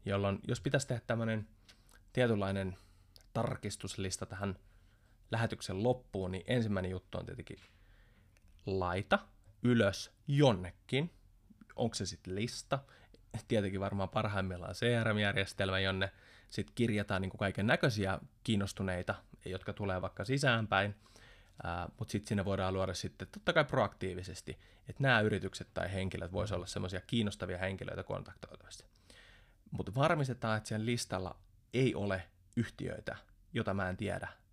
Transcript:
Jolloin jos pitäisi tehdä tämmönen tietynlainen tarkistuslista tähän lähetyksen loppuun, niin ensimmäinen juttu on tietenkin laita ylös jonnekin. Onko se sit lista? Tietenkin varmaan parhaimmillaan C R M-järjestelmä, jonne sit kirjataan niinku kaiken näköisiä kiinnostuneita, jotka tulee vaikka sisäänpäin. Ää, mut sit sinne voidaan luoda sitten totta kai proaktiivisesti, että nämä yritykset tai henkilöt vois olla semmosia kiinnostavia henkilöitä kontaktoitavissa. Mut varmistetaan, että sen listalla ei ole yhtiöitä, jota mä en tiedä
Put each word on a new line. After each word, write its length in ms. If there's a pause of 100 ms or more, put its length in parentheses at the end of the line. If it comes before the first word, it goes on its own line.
Jolloin 340 (100)
jos 120
pitäisi 280
tehdä 180
tämmönen 420 (640)
tietynlainen 640 (560)
tarkistuslista 920
tähän 320 (720)
lähetyksen 520
loppuun, 480
niin 160
ensimmäinen 440
juttu 280
on 80
tietenkin 320 (1080)
laita 520 (440)
ylös 500 (140)
jonnekin. 880 (640)
Onko 180
se 120
sit 200
lista? 520 (680)
Tietenkin 320
varmaan 280
parhaimmillaan 680
C 120 (180)
R 100
M-järjestelmä, 640
jonne 340 (380)
sit 200
kirjataan 520
niinku 140
kaiken 300
näköisiä 520 (260)
kiinnostuneita, 680 (300)
jotka 280
tulee 300
vaikka 220
sisäänpäin. 680 (680)
Ää, 260 (100)
mut 120
sit 160
sinne 180
voidaan 300
luoda 200
sitten 340
totta 240
kai 120
proaktiivisesti, 960 (300)
että 140
nämä 180
yritykset 540
tai 180
henkilöt 400
vois 200
olla 140
semmosia 340
kiinnostavia 580
henkilöitä 440
kontaktoitavissa. 840 (840)
Mut 240
varmistetaan, 640
että 120
sen 180
listalla 500 (380)
ei 200
ole 280 (340)
yhtiöitä, 600 (360)
jota 220
mä 140
en 80
tiedä 320 (240)